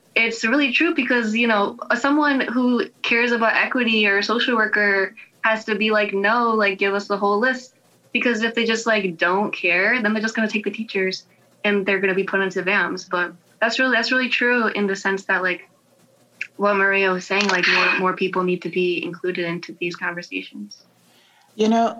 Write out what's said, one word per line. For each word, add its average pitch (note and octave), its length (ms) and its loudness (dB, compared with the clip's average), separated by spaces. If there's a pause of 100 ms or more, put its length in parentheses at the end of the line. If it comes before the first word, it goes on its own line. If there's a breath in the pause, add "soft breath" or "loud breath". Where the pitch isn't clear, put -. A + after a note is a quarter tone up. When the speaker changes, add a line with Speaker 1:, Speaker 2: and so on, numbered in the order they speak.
(160)
Speaker 1:
it's A3+ 280 0
really C4 280 2
true D#4+ 220 2
because, A#3+ 400 0
you A#3 140 2
know, G3+ 320 0 (180)
someone C#4 440 2
who B3 460 0 (140)
cares A#3 300 2
about A3+ 240 2
equity A3 500 2
or G3+ 140 4
a G3+ 40 -2
social A#3+ 320 0
worker G#3 600 0 (260 loud breath)
has A3 240 0
to G#3+ 100 -2
be G#3+ 160 0
like, G#3 220 0
"No, A3+ 380 2
like, G3+ 260 0
give G3 160 0
us G3+ 140 -4
the G3+ 100 -2
whole G#3 220 2
list." B3+ 340 -2 (380)
Because A#3 320 0
if A3+ 100 -2
they A#3 120 0
just, A3+ 200 0
like, G3 320 0
don't F#3 340 2
care, F#3+ 500 0
then G#3+ 120 0
they're A3 80 -2
just A3 140 -4
gonna A3 120 0
take G#3+ 180 -4
the G3+ 60 -2
teachers G3 540 -4 (380 soft breath)
and G3+ 220 0
they're G3 140 2
gonna F#3+ 140 0
be F#3+ 120 0
put G3 160 -2
into F#3+ 200 -2
vams. F3+ 440 -2
But F3 280 -4 (260)
that's A3+ 200 0
really, C4 160 2
that's A#3 160 0
really B3+ 180 0
true A#3+ 380 2
in G3+ 200 0
the F#3+ 80 0
sense G3 300 -4
that, F#3 160 0
like, F3+ 260 -4 (880)
what G3+ 200 2
Maria G3 340 2
was F#3 140 -4
saying, G3+ 240 0
like, F3+ 180 0
more, - 320 2
more F#3 160 0
people F#3 260 -2
need F3+ 200 0
to F3+ 80 -6
be F3+ 340 -2
included F3+ 420 -6
into E3+ 280 -8
these F3 220 -6
conversations. F#3 880 -10 (720 soft breath)
Speaker 2:
You G#3+ 120 2
know, A3+ 320 2